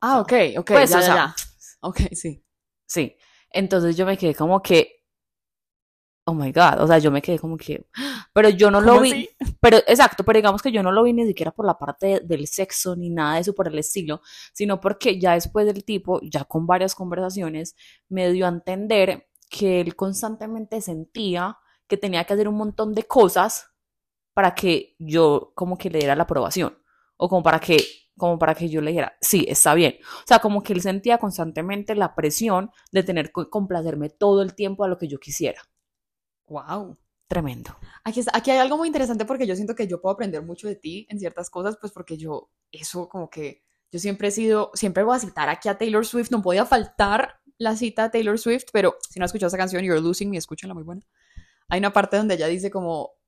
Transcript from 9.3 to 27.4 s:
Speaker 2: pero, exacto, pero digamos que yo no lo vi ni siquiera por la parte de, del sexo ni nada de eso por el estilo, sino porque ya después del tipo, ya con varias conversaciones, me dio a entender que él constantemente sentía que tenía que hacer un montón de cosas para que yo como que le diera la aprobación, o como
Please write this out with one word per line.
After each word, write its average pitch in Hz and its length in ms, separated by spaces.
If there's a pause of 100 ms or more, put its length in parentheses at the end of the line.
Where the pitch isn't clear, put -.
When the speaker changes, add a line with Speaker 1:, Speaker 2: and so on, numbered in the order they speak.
Speaker 2:
pero, 226 260
exacto, 240 380
pero 220 140
digamos 208 220
que 269 100
yo 220 120
no 185 100
lo 214 120
vi 240 100
ni 233 120
siquiera 165 240
por 214 160
la 175 120
parte 143 280
de, 196 140
del 156 260
sexo 185 480
ni 175 140
nada 160 280
de 165 40
eso 196 140
por 190 140
el 151 100
estilo, 156 420 (320)
sino 202 280
porque 196 380
ya 175 140
después 175 340
del 202 180
tipo, 185 380
ya 147 220
con 165 220
varias 185 280
conversaciones, 180 800 (360)
me 185 220
dio 185 120
a 180 60
entender 190 800 (200)
que 185 320
él 170 160
constantemente 220 840
sentía 180 760 (320)
que 196 100
tenía 180 260
que - 100
hacer 208 140
un 208 80
montón 214 380
de 220 100
cosas 202 600 (680)
para 185 220
que - 440
yo 156 560
como 180 220
que 180 140
le 165 80
diera 143 180
la 160 60
aprobación, 156 560 (400)
o 180 100
como 180 140